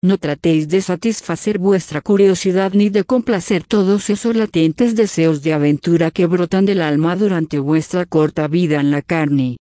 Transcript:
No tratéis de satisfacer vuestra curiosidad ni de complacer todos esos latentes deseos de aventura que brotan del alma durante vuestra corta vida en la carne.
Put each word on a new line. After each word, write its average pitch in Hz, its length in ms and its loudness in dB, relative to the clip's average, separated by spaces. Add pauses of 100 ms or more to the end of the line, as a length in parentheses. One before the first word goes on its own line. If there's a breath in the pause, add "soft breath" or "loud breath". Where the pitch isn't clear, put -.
No 190 140 2
tratéis 156 500 0
de 185 140 0
satisfacer 196 760 -4
vuestra 180 420 0
curiosidad 190 720 2
ni 208 160 4
de 196 140 0
complacer 220 600 -2
todos 202 460 0
esos 226 260 -2
latentes 214 600 0
deseos 165 480 0
de 156 100 0
aventura 156 560 2
que 185 160 0
brotan 180 400 0
del 196 160 0
alma 156 340 0
durante 175 440 -2
vuestra 160 480 -2
corta 156 400 0
vida 151 340 0
en 143 80 0
la 147 140 -2
carne. 143 640 -2